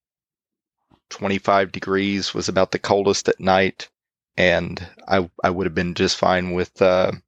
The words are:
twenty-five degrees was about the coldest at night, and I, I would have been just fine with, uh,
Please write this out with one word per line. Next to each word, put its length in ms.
twenty-five 640
degrees 600
was 160
about 220
the 80
coldest 500
at 100
night, 480
and 500
I, 220
I 80
would 160
have 80
been 180
just 240
fine 340
with, 300
uh, 300